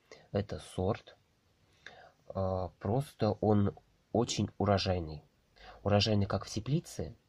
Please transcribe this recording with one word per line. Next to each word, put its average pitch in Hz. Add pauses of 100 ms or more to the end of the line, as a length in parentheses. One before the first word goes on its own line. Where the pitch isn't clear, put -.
(320)
Это -
сорт. - (1120)
А, 92 (100)
просто 113 (100)
он 104 (360)
очень 110
урожайный. 92 (600)
Урожайный 101
как 95
в -
теплице, - (140)